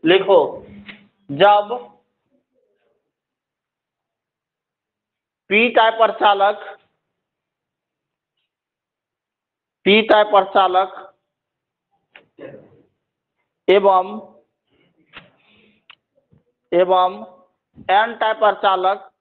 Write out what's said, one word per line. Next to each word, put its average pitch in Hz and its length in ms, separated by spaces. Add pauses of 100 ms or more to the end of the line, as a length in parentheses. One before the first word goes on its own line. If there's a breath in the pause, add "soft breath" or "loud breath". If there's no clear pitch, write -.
लिखो, 175 600 (640)
जब 208 640 (3500)
पी 220 200
टाइप 226 260
प्रचालक, 202 720 (3250)
पी 208 180
टाइप 208 240
प्रचालक 190 760 (2750)
एवं, 196 500 (2500)
एवं 185 440 (720)
एन 220 260
टाइप 220 200
प्रचालक 196 760 (100)